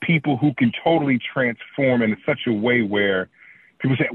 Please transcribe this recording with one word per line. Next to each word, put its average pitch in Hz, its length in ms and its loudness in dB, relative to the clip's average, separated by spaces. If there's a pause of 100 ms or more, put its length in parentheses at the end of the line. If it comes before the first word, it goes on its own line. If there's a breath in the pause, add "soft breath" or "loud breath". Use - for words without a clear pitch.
people 147 380 0
who 147 160 0
can 120 180 2 (100)
totally 147 360 2
transform 127 800 -2
in 107 240 0
such 143 220 -2
a 123 60 0
way 120 280 2
where 101 480 0 (500 soft breath)
people 135 200 0
say, 147 160 0